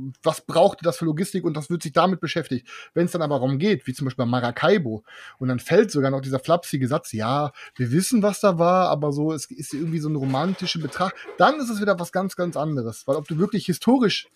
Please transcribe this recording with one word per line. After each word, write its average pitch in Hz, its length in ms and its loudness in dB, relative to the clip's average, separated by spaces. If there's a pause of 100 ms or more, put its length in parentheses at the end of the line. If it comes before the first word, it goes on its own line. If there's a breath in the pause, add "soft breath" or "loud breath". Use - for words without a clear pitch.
(220)
was 160 200 -2
brauchte 170 420 2
das 165 140 -2
für 170 80 -2
Logistik? 170 380 -2
Und 160 120 -2
das 151 140 -6
wird 175 120 -4
sich 156 120 -8
damit 175 260 2
beschäftigt. 143 460 -4 (260 loud breath)
Wenn's 170 200 0
dann 170 100 -2
aber 147 140 0
darum 135 220 0
geht, 180 280 0
wie 127 80 -4
zum 143 100 -6
Beispiel 127 220 -2
bei 117 40 0
Maracaibo, 120 720 2 (340 loud breath)
und 127 100 -2
dann 127 120 0
fällt 202 300 4
sogar 135 200 0
noch 135 100 -2
dieser 131 200 -4
flapsige 160 480 0
Satz, 143 240 -4
„Ja, 127 400 -2 (240 loud breath)
wir 123 160 -2
wissen, 196 300 2
was 202 180 0
da 185 180 4
war, 175 320 4
aber 147 220 0
so, 151 200 0
es 147 180 -8
ist - 220 -14
irgendwie 160 280 -4
so 151 100 -4
eine 151 80 -2
romantische 160 640 -2
Betracht“, 180 340 -4 (240 loud breath)
dann 254 220 6
ist 240 100 -4
es 208 100 -4
wieder 202 180 2
was 170 140 -8
ganz, 185 240 -2
ganz 175 220 -4
anderes. 135 480 -4
Weil 139 100 0
ob 151 100 -6
du 151 120 -4
wirklich 202 260 0
historisch 226 720 2